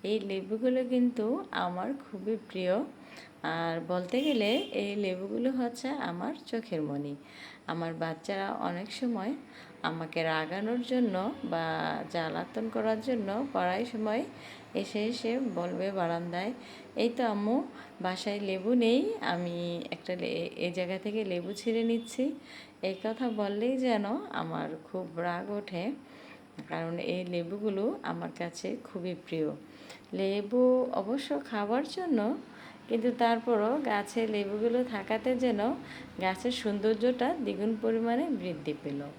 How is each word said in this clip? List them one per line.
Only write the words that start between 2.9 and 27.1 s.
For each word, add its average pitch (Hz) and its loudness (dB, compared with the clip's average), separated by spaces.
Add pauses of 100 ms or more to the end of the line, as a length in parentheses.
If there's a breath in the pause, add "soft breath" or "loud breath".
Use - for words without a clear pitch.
আর 165 0
বলতে 180 2
গেলে 247 4
এই 208 0
লেবুগুলো 202 0
হচ্ছে 254 -2
আমার 247 -2 (120)
চোখের 220 -2
মণি। 143 -2 (500 loud breath)
আমার 165 -2
বাচ্চারা 180 -2
অনেক 180 -2
সময় 233 0 (480 loud breath)
আমাকে 165 -2
রাগানোর 180 2
জন্য 240 2 (120)
বা 160 0 (160)
জ্বালাতন 170 -2
করার 220 2
জন্য 220 0
পড়ার 185 2
সময় 220 0 (500 loud breath)
এসে 208 0
এসে 226 0 (160)
বলবে 180 0
বারান্দায়, 175 0 (440 loud breath)
"এই 233 4
তো 240 2
আম্মু, 214 4 (380 loud breath)
বাসায় 185 -2
লেবু 196 2
নেই, 254 6
আমি 175 0
একটা - -6
লে-, 175 -2
এই 175 -2
জায়গা 185 -2
থেকে 214 -2
লেবু 180 -2
ছিঁড়ে 226 0
নিচ্ছি।" 233 2 (500 loud breath)
এই 190 0 (100)
কথা 226 0
বললেই 214 2
যেন 233 4 (260)
আমার 160 -2 (160)
খুব 170 -6
রাগ 175 -2
ওঠে, 202 -2 (760 loud breath)
কারণ 165 -2
এই 180 -2